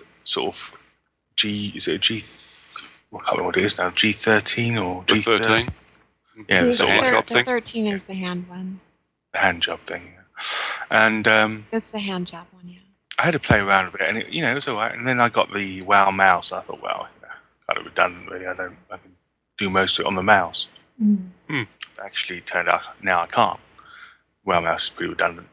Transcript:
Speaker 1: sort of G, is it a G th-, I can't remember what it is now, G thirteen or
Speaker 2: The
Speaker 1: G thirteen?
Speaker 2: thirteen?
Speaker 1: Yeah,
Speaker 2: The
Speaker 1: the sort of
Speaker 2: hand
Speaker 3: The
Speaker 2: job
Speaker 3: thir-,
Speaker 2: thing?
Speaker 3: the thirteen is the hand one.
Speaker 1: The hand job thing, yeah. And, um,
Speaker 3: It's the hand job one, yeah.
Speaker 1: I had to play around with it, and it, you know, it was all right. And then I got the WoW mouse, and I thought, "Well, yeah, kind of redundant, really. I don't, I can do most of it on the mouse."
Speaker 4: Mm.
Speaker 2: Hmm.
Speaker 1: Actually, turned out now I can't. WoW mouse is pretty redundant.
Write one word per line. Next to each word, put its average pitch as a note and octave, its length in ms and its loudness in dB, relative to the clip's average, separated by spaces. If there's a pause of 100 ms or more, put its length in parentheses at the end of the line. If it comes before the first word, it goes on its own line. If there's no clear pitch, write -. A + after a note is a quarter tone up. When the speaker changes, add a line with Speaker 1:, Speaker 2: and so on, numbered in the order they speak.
(240)
Speaker 1:
sort - 300 -2
of - 240 -8 (580)
G, G#2 380 -2
is - 140 2
it D#2+ 60 0
a - 40 -2
G - 220 0
th-, - 600 -4 (300)
I G#2 40 -14
can't - 140 -10
remember - 140 -2
what F2 120 -2
it F#2 80 2
is - 140 0
now, F2+ 120 0
G G#2+ 220 2
thirteen A2+ 640 2
or F#2 280 -4
Speaker 2:
The - 100 4
Speaker 1:
G G#2+ 80 2
thirteen? A2 260 2
Speaker 2:
thirteen? A2+ 200 2 (800)
Speaker 1:
Yeah, F#2+ 140 4
Speaker 2:
The E2+ 60 4
Speaker 1:
the - 60 4
sort - 160 4
of G2 60 4
Speaker 2:
hand G#2+ 100 4
Speaker 3:
The B3+ 60 2
Speaker 2:
job - 140 2
Speaker 3:
thir-, - 80 -4
Speaker 2:
thing? B3 100 4
Speaker 3:
the B3+ 60 -4
thirteen A3+ 360 -4
is G3 180 -4
the F#3+ 100 -14
hand F3+ 340 -8
one. F#3 320 -12 (520)
Speaker 1:
The - 60 -4
hand F2 240 2
job - 180 -4
thing, - 340 -10
yeah. - 300 -14 (460)
And, A2 360 4
um, G#2+ 460 2
Speaker 3:
It's A3+ 180 -4
the G#3+ 100 -10
hand F#3 260 -6
job E3+ 260 -16
one, F3+ 160 -20
yeah. F3+ 100 -20 (400)
Speaker 1:
I - 60 0
had E3+ 80 2
to D3+ 80 -2
play - 200 4
around G2 320 2
with G2 100 -4
it, D#2+ 60 0
and G#2+ 100 -2
it, G2+ 100 -10
you E3 140 -6
know, B2+ 80 0
it A#2+ 40 0
was C#3+ 140 -6
all B2 80 -2
right. A2 180 -2
And A#2+ 140 -6
then B2+ 120 2
I A#2+ 100 6
got - 220 0
the F#2+ 300 -4
WoW G2 280 6
mouse, F#2+ 420 4
and F#2 80 -6
I - 20 -10
thought, - 200 -12
"Well, - 260 -6 (140)
yeah, - 60 -20 (380)
kind - 120 -4
of - 80 -12
redundant, F2 440 -2
really. F#2 160 -10
I F#2 80 -6
don't, F2+ 220 -10 (140)
I F#2 80 -16
can - 180 -20 (420)
do G2+ 120 -2
most F#2+ 280 2
of F#2 60 -2
it G2 40 0
on G2 80 -2
the F#2 60 -2
mouse." F#2+ 460 2 (340)
Speaker 4:
Mm. G3 280 2 (180)
Speaker 2:
Hmm. D3 140 -2 (400)
Speaker 1:
Actually, F#2 380 -6
turned F2 300 -2
out F2+ 120 4 (200)
now F#2 180 2
I E2+ 60 -2
can't. - 340 0 (840)
WoW F2+ 180 2
mouse E2 220 0
is - 60 -2
pretty - 200 -6
redundant. E2+ 420 -2